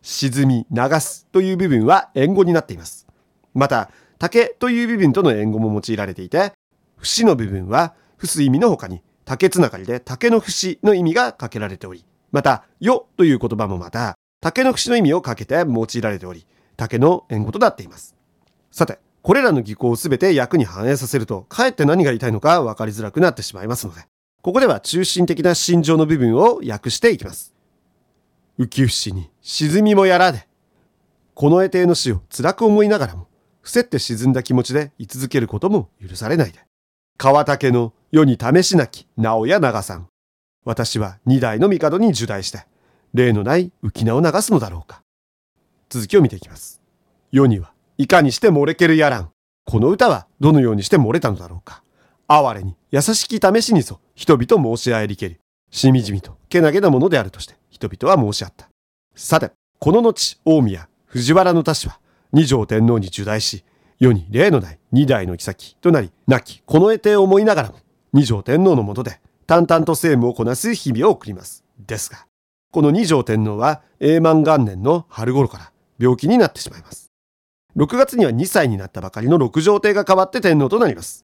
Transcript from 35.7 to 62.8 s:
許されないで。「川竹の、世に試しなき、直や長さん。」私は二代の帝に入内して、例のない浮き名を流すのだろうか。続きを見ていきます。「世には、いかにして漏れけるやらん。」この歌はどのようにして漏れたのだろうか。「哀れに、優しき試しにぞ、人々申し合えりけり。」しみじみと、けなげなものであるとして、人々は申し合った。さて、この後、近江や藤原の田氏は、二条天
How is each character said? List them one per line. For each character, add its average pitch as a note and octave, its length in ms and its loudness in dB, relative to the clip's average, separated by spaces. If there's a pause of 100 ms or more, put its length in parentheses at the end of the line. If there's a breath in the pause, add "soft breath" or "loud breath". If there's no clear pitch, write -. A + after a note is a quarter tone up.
許 F#2 140 -18
さ G#2+ 140 -10
れ E3 80 -2
な C3+ 100 0
い F2 40 -18
で。 - 80 -20 (600)
「川 C#3+ 260 4
竹 C#3 260 0
の、 A#2+ 220 0 (180)
世 D#3 140 6
に B2+ 140 4
試 C#3 240 2
し F3+ 140 0
な B2+ 100 2
き、 - 180 -20 (100)
直 A2 320 0
や F#3+ 120 2
長 A2+ 240 0
さ F#2 140 -12
ん。」 F2 100 -18 (580)
私 A#2 340 -4
は G2 260 -8
二 C3 140 4
代 A2+ 200 -2
の F3+ 80 4
帝 D#3+ 320 0
に A3+ 120 4
入 A#2 160 -4
内 G2 160 -8
し - 80 -10
て、 - 140 -18 (480)
例 B2 200 2
の G#2 100 0
な C3 140 0
い F3+ 140 -2 (120)
浮 G#2 80 -6
き - 140 -6
名 A2+ 100 0
を D3 60 2
流 E3 100 2 (100)
す G#3+ 100 -6
の E3+ 80 4
だ A2 100 -6
ろ E2+ 140 -14
う - 40 -20
か。 - 140 -20 (880)
続 A2+ 180 -8
き G#3 100 2
を F#3 40 8
見 C3 80 4
て - 60 -10
い F2+ 40 -14
き - 100 -20
ま - 60 -20
す。 - 260 -20 (500)
「世 C3+ 140 4
に G#2+ 140 2
は、 - 140 -14 (240)
い C#3 100 -2
か F3 140 4
に C#3 100 2
し - 80 -8
て A3 100 2
漏 D3 160 2
れ D#3 100 -4
け F3 120 2
る D#3+ 80 4
や D3+ 140 2
ら A#2+ 100 -4
ん。」 F2 120 -14 (340)
こ A2 140 -2
の B2 100 2
歌 G#3+ 200 2
は B2+ 180 -2 (120)
ど C#3+ 120 4
の D#3 80 6
よ A#2+ 120 2
う G#2+ 40 -2
に G2 80 -4
し - 60 -10
て G3+ 80 4
漏 A#2 140 2
れ E3 80 -2
た B2 120 -2
の F#2+ 60 -6
だ F2 100 -18
ろ F2 100 -18
う - 40 -18
か。 - 220 -20 (440)
「哀 C#3 280 4
れ F#2+ 80 -12
に、 F#2+ 120 -12 (160)
優 C#3 100 0
し A3 260 -2
き A3 120 -6
試 G#3 220 4
し A3+ 120 -2
に E3 80 4
ぞ、 - 180 -12 (140)
人 - 260 2
々 B2 380 2
申 - 40 -12
し B2 120 -2
合 A2 80 0
え G#2+ 60 -4
り G2+ 100 -10
け F#2+ 120 -10
り。」 E2+ 80 -18 (340)
し C3 200 2
み C3 120 2
じ G#2 80 -6
み G2 100 -4
と、 - 160 -20 (120)
け F3 120 2
な D#3 100 4
げ F#3+ 100 0
な G3 80 4
も C3 100 2
の E3+ 100 2
で D#3+ 80 2
あ A2+ 60 -2
る F#2+ 80 -12
と - 80 -20
し - 80 -16
て、 - 80 -20 (140)
人 - 220 -12
々 D#3+ 220 0
は D#3+ 80 4
申 G#2 160 -2
し - 60 -10
合 F2+ 60 -12
っ - 60 -20
た。 - 140 -20 (460)
さ - 240 -2
て、 - 120 -4 (280)
こ D3+ 140 0
の A#3 80 4
後、 - 440 -2
近 D#3 220 4
江 G2 40 -4
や E2+ 180 -14 (160)
藤 B2 280 -2
原 F3+ 200 4
の E3 100 0
田 D#3+ 100 -2
氏 - 140 -8
は、 - 120 -12 (340)
二 D3+ 120 6
条 B2 200 0
天 A2 220 0